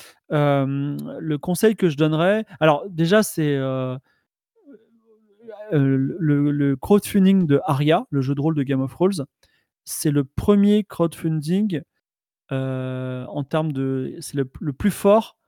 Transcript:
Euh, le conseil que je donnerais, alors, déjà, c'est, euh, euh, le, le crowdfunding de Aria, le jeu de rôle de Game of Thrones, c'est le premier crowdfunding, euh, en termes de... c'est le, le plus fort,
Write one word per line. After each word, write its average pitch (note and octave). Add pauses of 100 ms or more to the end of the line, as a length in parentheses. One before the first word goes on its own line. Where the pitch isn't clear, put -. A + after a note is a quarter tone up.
(320)
Euh, C#3+ (200)
le D3+
conseil F#3
que F3+
je C#3+
donnerais, D#3+ (160)
alors, D#3
déjà, E3+
c'est, D3+
euh, C3 (1800)
euh, C#3 (220)
le, D3
le C#3+
crowdfunding G3
de C#3+
Aria, D3+
le C#3
jeu C3+
de C3+
rôle D#3+
de C#3+
Game C3
of C3+
Thrones, F3+ (600)
c'est -
le C#3+
premier G3+
crowdfunding, E3 (720)
euh, B2+
en D3+
termes D#3
de... C3+
c'est -
le, C3+ (100)
le D3+
plus G3+
fort, G#3